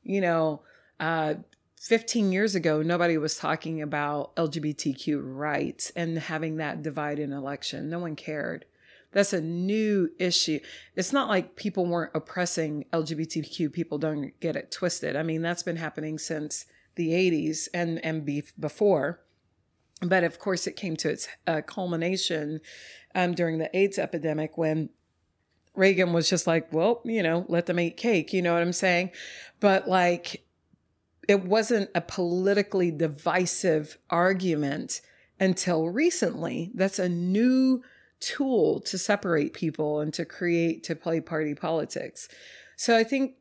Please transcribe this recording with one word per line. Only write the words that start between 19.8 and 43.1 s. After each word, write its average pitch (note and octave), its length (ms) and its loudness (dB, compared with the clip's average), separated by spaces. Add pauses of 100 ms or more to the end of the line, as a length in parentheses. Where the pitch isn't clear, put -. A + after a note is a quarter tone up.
But F3+ 240 2
of E3 140 -2
course, F#3 280 -2
it - 100 -8
came E3 200 -4
to D#3 140 -2
its, - 180 -6 (180)
uh, D#3+ 200 0
culmination, E3+ 960 -2 (540)
um, F3+ 200 2
during D#3+ 240 0
the D#3+ 180 -4
aids G3 220 2
epidemic D#3 580 -2
when D#3+ 340 0 (840)
Reagan F#3 400 6
was E3 140 4
just F3+ 180 2
like, E3 260 2
"Well, F#3 320 2
you A3+ 180 0
know, E3+ 260 2
let E3+ 180 2
them F3 120 0
eat E3+ 200 0
cake." G3+ 340 2
You F#3 100 2
know E3+ 120 4
what E3+ 80 4
I'm F3 100 0
saying? F3+ 380 2 (500)
But, F#3+ 280 4
like, F3 580 2 (840)
it G3+ 160 6
wasn't G#3 500 2
a F3 60 2
politically F#3 880 2
divisive D#3 1080 0 (100)
argument E3+ 960 0 (360)
until F3 500 2
recently. F#3+ 840 0
That's F#3+ 240 0
a F3+ 120 0
new B3 720 4 (380)
tool A#3 600 2
to - 160 -6
separate F3+ 560 0
people D3+ 480 -2
and D3+ 140 -4
to E3+ 100 -4
create, E3+ 600 0
to D#3+ 120 -6
play E3 240 -2
party D#3 340 -4
politics. - 760 -6 (480)
So A#3 200 4
I A3+ 80 6
think C4 360 -2